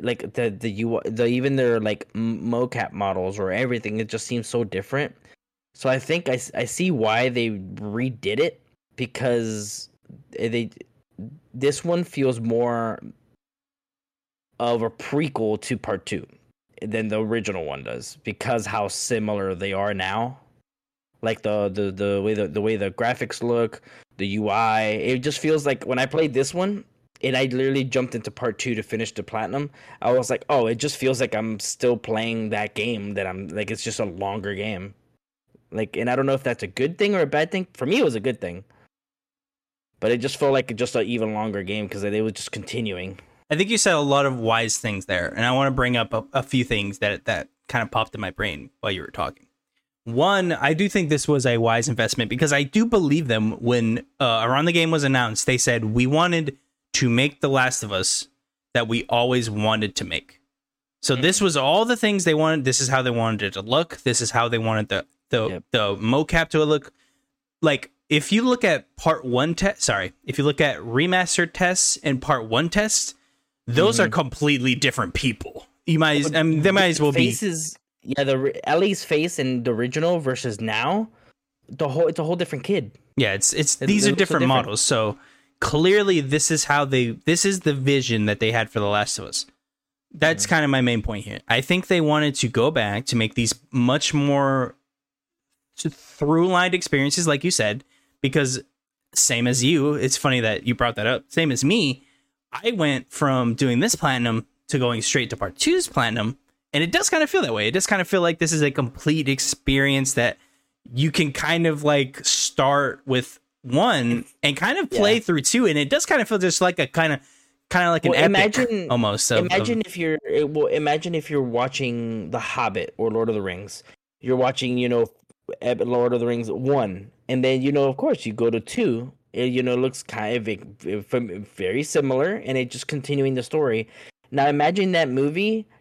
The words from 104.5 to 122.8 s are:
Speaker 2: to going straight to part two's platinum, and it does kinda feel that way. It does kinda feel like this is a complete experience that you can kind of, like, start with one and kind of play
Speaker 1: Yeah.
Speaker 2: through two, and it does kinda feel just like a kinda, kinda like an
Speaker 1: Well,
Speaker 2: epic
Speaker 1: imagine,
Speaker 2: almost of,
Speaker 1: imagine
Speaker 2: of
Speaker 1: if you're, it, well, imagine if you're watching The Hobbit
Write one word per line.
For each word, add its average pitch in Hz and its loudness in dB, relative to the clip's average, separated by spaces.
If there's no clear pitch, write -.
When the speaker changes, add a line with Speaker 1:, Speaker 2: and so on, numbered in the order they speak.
Speaker 2:
to 151 -2
going 120 0
straight 123 -2
to 110 -8
part 95 -8
two's 349 0
platinum, 117 -2
and 147 0
it 170 -2
does 370 0
kinda 311 2
feel 370 0
that 131 0
way. 107 2
It 117 2
does 185 0
kinda 190 0
feel 190 2
like 170 2
this 160 0
is 156 2
a 147 4
complete 143 -2
experience 135 0
that 120 0
you 139 2
can 151 0
kind 165 0
of, 151 0
like, 143 2
start 139 2
with 131 -2
one 127 2
and 147 2
kind 240 0
of 339 -2
play 214 4
Speaker 1:
Yeah. 233 0
Speaker 2:
through 165 0
two, 233 2
and 151 2
it 139 0
does 294 2
kinda 277 2
feel 220 0
just 180 2
like 180 2
a 151 0
kinda, 151 0
kinda 175 2
like 165 2
an 170 4
Speaker 1:
Well, 165 4
Speaker 2:
epic 202 4
Speaker 1:
imagine, 220 0
Speaker 2:
almost 110 2
of, 175 2
Speaker 1:
imagine 202 0
Speaker 2:
of 214 -4
Speaker 1:
if - -14
you're, 160 0
it, 151 2
well, 151 0
imagine 156 0
if 156 -4
you're 143 2
watching 117 -2
The 120 -4
Hobbit 107 -4